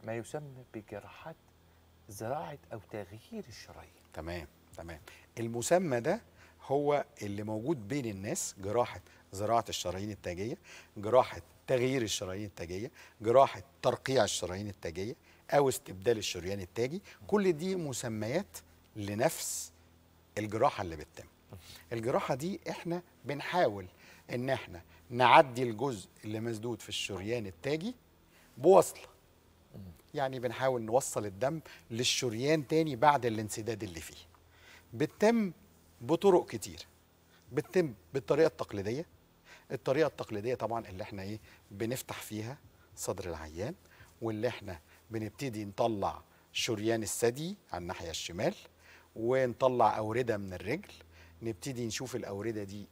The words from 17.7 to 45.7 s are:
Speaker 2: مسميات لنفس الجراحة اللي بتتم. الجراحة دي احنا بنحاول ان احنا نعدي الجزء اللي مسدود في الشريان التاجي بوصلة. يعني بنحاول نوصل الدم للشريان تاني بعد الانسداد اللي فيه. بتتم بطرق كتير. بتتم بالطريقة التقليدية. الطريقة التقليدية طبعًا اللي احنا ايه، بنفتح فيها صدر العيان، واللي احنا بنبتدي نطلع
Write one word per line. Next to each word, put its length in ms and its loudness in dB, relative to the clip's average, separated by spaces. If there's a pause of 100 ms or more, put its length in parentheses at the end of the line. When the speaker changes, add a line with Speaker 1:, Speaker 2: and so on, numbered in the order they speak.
Speaker 2:
مسميات 800 -4 (400)
لنفس 760 -2 (680)
الجراحة 440 2
اللي 140 -6
بتتم. 300 -14 (680)
الجراحة 420 0
دي 260 -4 (100)
احنا 320 -6 (220)
بنحاول 640 0 (460)
ان 180 -2
احنا 320 -4 (280)
نعدي 520 8
الجزء 460 -2 (160)
اللي 160 -4
مسدود 420 -4
في 60 -14
الشريان 580 -4
التاجي 480 -4 (640)
بوصلة. 500 8 (1080)
يعني 260 -2
بنحاول 420 2
نوصل 440 2
الدم 340 0 (300)
للشريان 760 2
تاني 300 2
بعد 300 6
الانسداد 560 -2
اللي 180 -8
فيه. 240 -16 (680)
بتتم 580 4 (480)
بطرق 460 6
كتير. 400 -10 (640)
بتتم 420 0 (200)
بالطريقة 320 4
التقليدية. 600 -4 (640)
الطريقة 340 2
التقليدية 480 -4
طبعًا 340 -4
اللي 140 -10
احنا 200 -8
ايه، 160 -8 (320)
بنفتح 520 -6
فيها 360 -8 (380)
صدر 340 -6
العيان، 440 -6 (480)
واللي 260 -2
احنا 320 -8 (300)
بنبتدي 540 -6
نطلع 580 -2 (300)